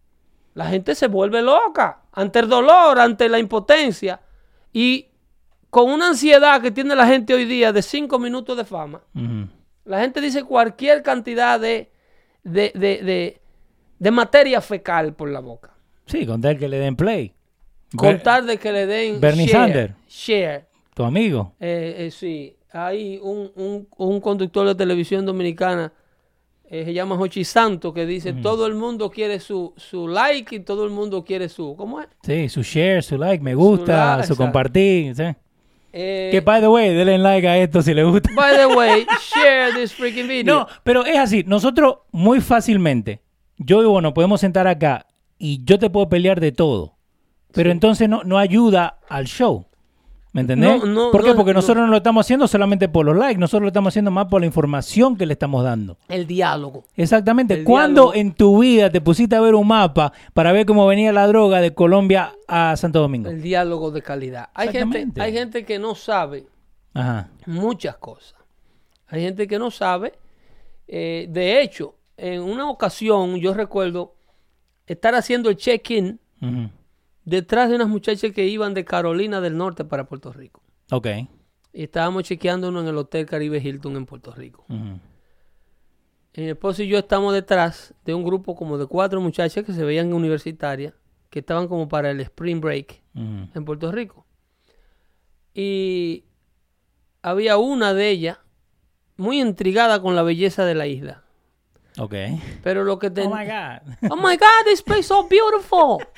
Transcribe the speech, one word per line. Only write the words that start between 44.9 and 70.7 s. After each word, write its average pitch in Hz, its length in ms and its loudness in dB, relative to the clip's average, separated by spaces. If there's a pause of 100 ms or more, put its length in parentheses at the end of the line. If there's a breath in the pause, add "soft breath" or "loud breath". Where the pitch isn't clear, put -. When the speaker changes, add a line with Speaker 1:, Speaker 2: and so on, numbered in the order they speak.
Speaker 2:
y 143 260 -6
yo 190 140 6
te 214 100 0
puedo 196 180 0
pelear 180 320 2
de 156 120 0
todo. 120 460 -2 (540)
Pero 175 180 2
Speaker 1:
Sí. - 20 4
Speaker 2:
entonces 214 380 2
no, 220 140 0
no 185 140 0
ayuda 196 600 2 (100)
al 139 160 -6
show. 143 400 -2 (640)
¿Me 131 100 -4
entendés? 143 380 4
Speaker 1:
No, 214 80 -2
no, 226 240 0
Speaker 2:
¿Por 208 100 6
qué? 233 80 6
Speaker 1:
no, 240 60 6
Speaker 2:
Porque 196 180 4
Speaker 1:
no. 190 60 4
Speaker 2:
nosotros 214 260 2
no 226 60 2
lo 214 60 6
estamos 220 280 2
haciendo 262 220 2
solamente 196 420 2
por 156 160 2
los 151 100 4
likes, 233 240 2
nosotros 180 220 2
lo 208 60 0
estamos 196 240 0
haciendo 208 180 0
más 190 200 0
por 190 120 2
la 170 60 0
información 156 680 2
que 185 120 -4
le 151 60 -2
estamos 139 300 -2
dando. 110 440 -4
Speaker 1:
El 180 180 -6
diálogo. 147 600 -4 (100)
Speaker 2:
Exactamente. 220 580 2
Speaker 1:
El 156 100 -2
Speaker 2:
¿Cuándo 277 420 8
Speaker 1:
diálogo. 202 100 0
Speaker 2:
en 208 180 0
tu 202 280 6
vida 226 280 6
te 175 100 0
pusiste 180 360 2
a 220 60 4
ver 226 120 6
un 208 140 4
mapa 170 440 2 (220 soft breath)
para 165 180 4
ver 208 140 4
cómo 208 220 6
venía 214 240 4
la 202 160 4
droga 208 340 4
de 170 140 0
Colombia 190 580 4 (140)
a 165 300 0
Santo 160 220 0
Domingo? 139 300 -2
Speaker 1:
El 160 140 -10
diálogo 170 480 -2
de 151 100 -8
calidad. 131 540 -12
Hay 214 140 -4
gente, 208 100 -4
Speaker 2:
Exactamente. 247 420 -4
Speaker 1:
hay 220 120 -4
gente 233 320 -8
que 214 120 -6
no 214 160 -8
sabe 156 540 -6 (480)
Speaker 2:
Ajá. 120 340 -6 (160)
Speaker 1:
muchas 175 520 -6
cosas. - 360 -20 (760)
Hay 160 120 -8
gente 190 240 -6
que 202 140 -6
no 240 100 -6
sabe. 190 440 -6 (720)